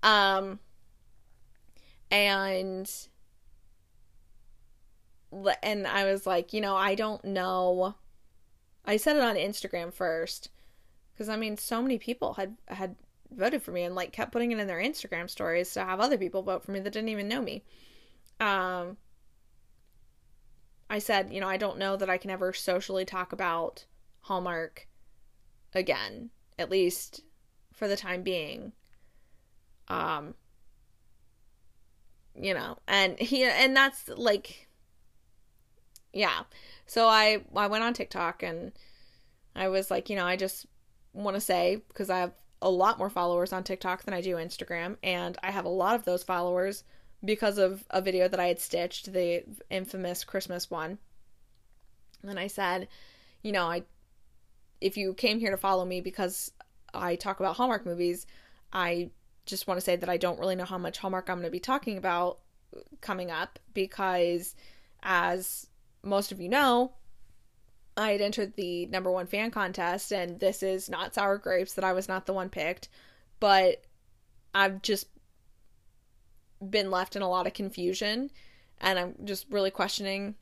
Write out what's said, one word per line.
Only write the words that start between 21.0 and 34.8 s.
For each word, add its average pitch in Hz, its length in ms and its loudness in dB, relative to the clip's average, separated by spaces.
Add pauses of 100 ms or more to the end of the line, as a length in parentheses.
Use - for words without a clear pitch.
you 196 80 -4
know, 190 60 -2
"I 190 100 0
don't 202 200 -2
know 196 180 0
that 190 140 -2
I 185 80 2
can 196 140 -6
ever 185 220 -2
socially 190 520 -2
talk 185 260 -6
about 170 540 -4 (360)
Hallmark 175 680 -4 (840)
again, 165 580 -2 (280)
at 170 100 -2
least 180 520 2 (520)
for 214 140 -4
the 202 100 0
time 185 260 -6
being." 175 500 -4 (1120)
Um, 160 480 -2 (2000)
you 196 140 0
know, 160 240 -4 (100)
and 190 320 4
he, 254 240 4
and 262 320 6
that's, 269 340 4
like, - 580 0 (1500)